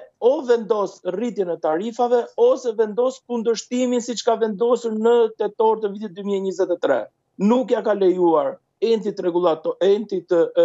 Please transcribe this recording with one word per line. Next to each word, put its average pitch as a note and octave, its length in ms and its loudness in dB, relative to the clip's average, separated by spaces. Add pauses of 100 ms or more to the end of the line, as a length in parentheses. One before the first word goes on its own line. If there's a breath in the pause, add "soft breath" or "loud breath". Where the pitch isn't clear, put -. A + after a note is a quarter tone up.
(160)
o C4+ 260 2
vendos A3 600 0
rritjen F#3 480 -4
e E3 60 -4
tarifave, A3+ 680 0 (100)
ose B3 400 2
vendos A3+ 480 -2
kundërshtimin, A#3+ 800 -2
siç A#3+ 220 -8
ka A3+ 120 2
vendosur A3+ 560 -2
në A3 200 2 (240)
tetor A3 440 0
të G3+ 120 -4
vitit G#3 200 -10
dy G3 120 -12
mijë G3+ 160 -2
e G3 40 -4
njëzet F3+ 280 -2
e E3+ 80 -4
tre. C#3 180 0 (400)
Nuk A3+ 320 2
ja A3 120 0
ka G#3 120 0
lejuar F3 640 2 (220)
entit G#3 420 -2
regulator, E3+ 580 0
entit, G3 500 0
e, E3+ 360 2